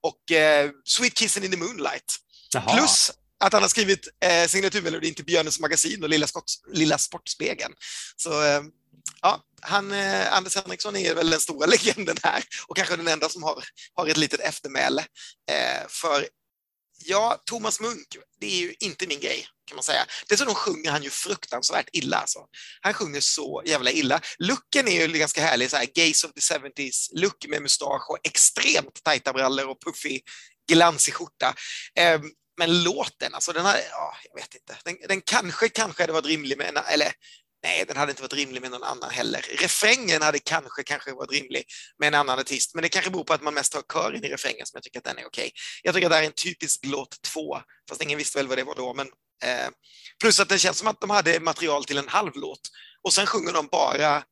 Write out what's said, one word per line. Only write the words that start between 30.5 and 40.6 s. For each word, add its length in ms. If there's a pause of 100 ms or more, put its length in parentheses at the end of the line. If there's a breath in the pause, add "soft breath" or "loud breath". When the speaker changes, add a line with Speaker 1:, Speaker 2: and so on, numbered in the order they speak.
Speaker 1:
glansig 420
skjorta. 400 (420 loud breath)
Ehm, 260 (360)
men 260
låten, 520
alltså 180
den 120
här, 160 (100)
ja, 240 (140)
jag 120
vet 140
inte. 280
Den, 140 (100)
den 140
kanske, 480
kanske 340
hade 100
varit 120
rimlig 320
med 120
en, 80
eller 340 (520 loud breath)
nej, 240
den 100
hade 140
inte 100
varit 120
rimlig 280
med 100
någon 120
annan 280
heller. 380
Refrängen 720
hade 180
kanske, 440